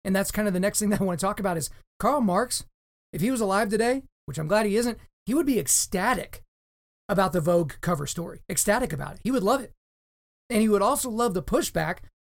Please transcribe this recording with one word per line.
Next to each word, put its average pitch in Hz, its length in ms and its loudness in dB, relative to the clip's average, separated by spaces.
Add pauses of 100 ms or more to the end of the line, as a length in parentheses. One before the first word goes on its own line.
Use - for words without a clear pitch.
and 190 100 0
that's 196 160 0
kind 214 180 0
of 185 60 0
the 180 60 0
next 202 200 0
thing 208 80 0
<laughs> - 20 2
that 202 100 0
I 196 40 2
want 175 140 -2
to - 60 -4
talk 208 160 -2
about 180 160 -2
is 151 140 -6 (280)
Karl 269 220 2
Marx, 214 440 0 (480)
if - 80 -8
he 220 100 2
was 247 100 -2
alive 202 280 0
today, 233 340 0 (240)
which 139 120 -8
I'm 151 100 -4
glad 214 180 2
he 202 100 0
isn't, 240 220 -2 (280)
he 220 80 0
would 294 120 2
be 262 120 2
ecstatic - 840 -2 (640)
about 190 240 2
the 180 80 0
Vogue 170 400 2
cover 156 260 -2
story, - 420 -8
ecstatic 226 440 0
about 135 220 -8
it. - 80 -18
He 214 80 -2
would 262 120 2
love 247 180 4
it. - 120 -12 (800)
And 214 100 4
he 220 80 6
would 202 140 4
also 262 280 2
love 220 240 0
the 175 80 -2
pushback 180 560 0 (260)